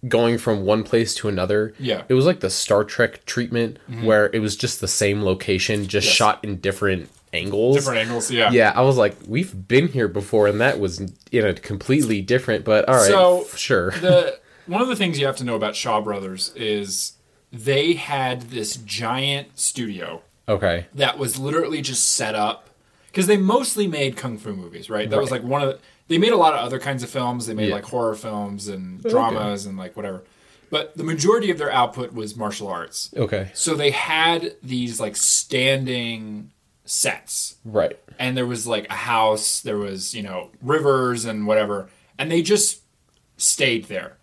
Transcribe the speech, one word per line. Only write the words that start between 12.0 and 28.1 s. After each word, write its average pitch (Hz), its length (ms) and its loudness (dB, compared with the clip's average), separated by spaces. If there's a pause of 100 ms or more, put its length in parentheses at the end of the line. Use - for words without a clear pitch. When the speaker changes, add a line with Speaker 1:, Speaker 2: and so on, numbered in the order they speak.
Speaker 1:
different, 117 420 0
but 107 240 4
all 131 60 6
right, 127 140 8
Speaker 2:
So, 180 340 6
Speaker 1:
f-, - 160 -12
sure. 95 320 0
Speaker 2:
the, 175 480 2 (280)
one 180 140 -2
of 254 80 0
the 254 80 -2
things 175 220 -2
you 139 80 0
have 135 120 -2
to 127 60 -8
know 120 120 -2
about 104 200 -2
Shaw 110 240 0
Brothers 98 540 -6
is 101 600 -4 (380)
they 139 420 0
had 131 560 -4
this - 260 -6
giant 123 840 -6
studio 90 640 -6 (260)
Speaker 1:
Okay. 92 460 0
Speaker 2:
that 131 240 0
was 131 200 -4
literally 151 440 -2
just 131 300 -2
set 107 220 -2
up, 107 360 -2 (420)
'cause 185 140 0
they 208 100 6
mostly 208 520 2
made 143 280 -2
kung 117 220 -8
fu 107 160 -10
movies, 87 340 -14
right? 107 220 -4
That 135 100 2
was, 131 100 0
Speaker 1:
Right. 123 120 -4
Speaker 2:
like, 123 80 -6
one 139 120 0
of 139 60 0
the, 135 100 -4 (300)
they 165 100 2
made 214 140 4
a 233 60 4
lot 160 160 6
of 135 60 -2
other 123 180 -4
kinds 135 240 -4
of 131 80 -10
films. 123 360 -4
They 110 80 -6
made, 107 140 0
Speaker 1:
Yeah. 101 60 0
Speaker 2:
like, 101 100 -8
horror 117 300 -2